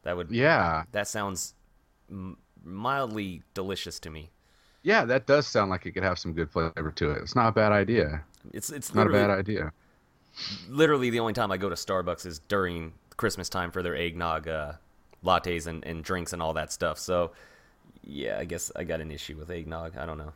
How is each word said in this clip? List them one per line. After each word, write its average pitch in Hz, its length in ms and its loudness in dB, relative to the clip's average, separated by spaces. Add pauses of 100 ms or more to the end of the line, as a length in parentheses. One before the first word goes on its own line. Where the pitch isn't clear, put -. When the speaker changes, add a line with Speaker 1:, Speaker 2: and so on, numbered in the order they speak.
Speaker 1:
That 87 120 -2
would, 87 160 -6
Speaker 2:
Yeah. 113 520 4 (100)
Speaker 1:
that 104 140 -2
sounds 98 480 -4 (540)
m-, 95 280 -12 (260)
mildly 107 800 -4 (100)
delicious 95 480 -6
to 82 80 -12
me. 78 200 -12 (540)
Speaker 2:
Yeah, 202 220 4
that 127 220 2
does 143 180 6
sound 101 260 4
like 90 140 -2
it 92 60 -6
could 92 120 -2
have 90 140 2
some 85 160 -6
good 80 160 0
flavor 82 460 -2
to 76 160 0
it. 76 100 -2
It's - 140 -8
not 117 140 6
a - 20 2
bad 107 200 6
idea. 95 520 4 (300)
Speaker 1:
It's, - 180 -8
it's 143 240 -10
Speaker 2:
Not 110 120 8
a 107 40 4
Speaker 1:
literally 101 160 6
Speaker 2:
bad 98 120 4
idea. 95 320 -2 (1000)
Speaker 1:
Literally 139 420 6
the 117 80 2
only 113 140 2
time 104 180 0
I 92 60 0
go 95 120 0
to 85 60 -2
Starbucks 90 500 -2
is 85 140 -10
during 87 540 -2 (240)
Christmas 95 320 -2
time 87 220 -2
for 92 120 -4
their 87 120 -2
eggnog, 82 520 -2
uh, 76 260 -4 (500)
lattes 85 440 2
and, 80 180 -8
and 82 180 -8
drinks 90 300 -4
and 85 80 -6
all 80 120 0
that 78 180 -4
stuff. 80 260 -2
So, 87 360 0 (680)
yeah, 62 380 -6
I 76 60 -4
guess 82 300 -6
I - 100 -6
got 80 160 -4
an 78 100 -8
issue 76 260 -10
with 78 140 -12
eggnog. 82 460 -8
I 80 100 -6
don't 78 100 -8
know. 78 180 -12